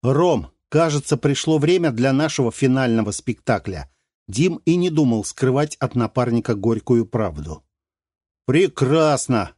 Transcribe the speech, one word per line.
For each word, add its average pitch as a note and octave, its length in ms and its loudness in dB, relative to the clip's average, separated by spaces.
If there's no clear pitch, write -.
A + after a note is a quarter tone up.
«Ром, C3+ 500 0
кажется, D3+ 480 0
пришло D3 400 0
время E3 340 2
для B2 220 0
нашего C#3 400 0
финального B2 600 0
спектакля». G2 800 -4
Дим D#3 380 0
и E3 100 4
не F3+ 140 0
думал B2+ 340 2
скрывать C3+ 520 -2
от - 180 -4
напарника A#2 600 -2
горькую A2+ 520 0
правду. D#2+ 560 -6
«Прекрасно! C#3 1120 0